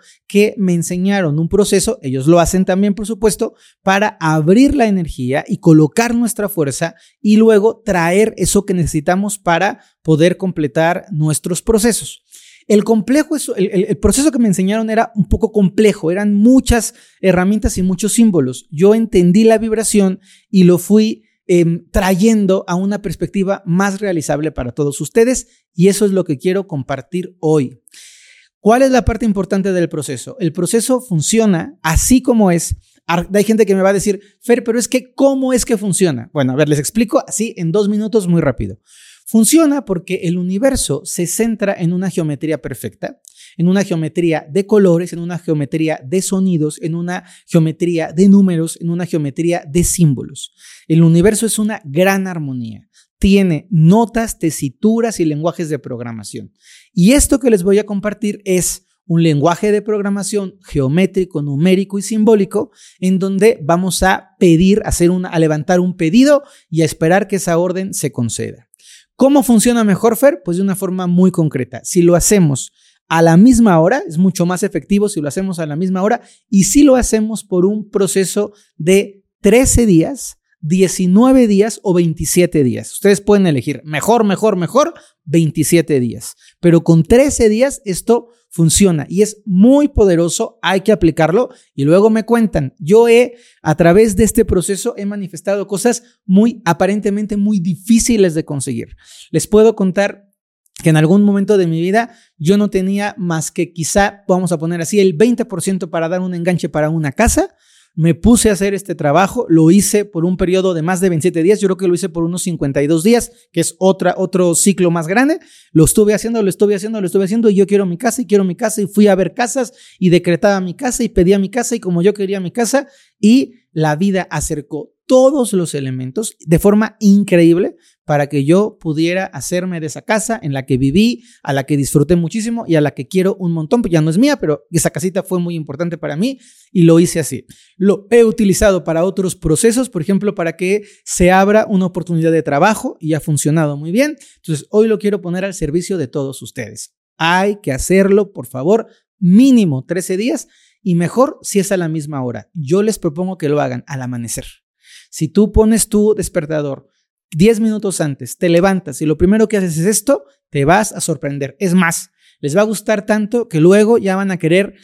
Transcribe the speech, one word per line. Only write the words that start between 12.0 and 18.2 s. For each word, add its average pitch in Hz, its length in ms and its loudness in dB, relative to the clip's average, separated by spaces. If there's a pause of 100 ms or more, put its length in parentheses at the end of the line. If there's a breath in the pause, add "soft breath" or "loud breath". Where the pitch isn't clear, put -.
El 214 160 4
complejo 247 500 0
es, - 220 -8
el, 208 160 -2
el, 196 160 0
el 214 100 -4
proceso 262 320 2
que 233 80 -4
me 240 80 2
enseñaron 202 420 -2
era 220 280 -2
un 202 120 0
poco - 220 0
complejo, 196 600 2
eran 208 200 -2
muchas 240 600 2 (260 soft breath)
herramientas 190 560 0
y 190 60 -4
muchos 185 300 -2
símbolos. 165 580 0